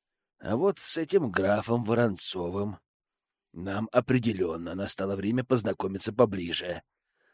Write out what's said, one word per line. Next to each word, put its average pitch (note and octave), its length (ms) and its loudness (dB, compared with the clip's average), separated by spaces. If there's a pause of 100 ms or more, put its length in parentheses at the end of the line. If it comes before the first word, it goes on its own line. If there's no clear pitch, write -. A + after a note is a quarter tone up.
(380)
А G#2 180 -2
вот F#3 220 0
с - 200 0
этим D#3+ 320 2
графом G#2 520 2
Воронцовым G2+ 960 0 (760)
нам G2 360 -4
определённо F#2+ 840 0
настало G2 420 -2
время A2 280 0
познакомиться G2+ 680 0
поближе», — F2+ 720 2 (500)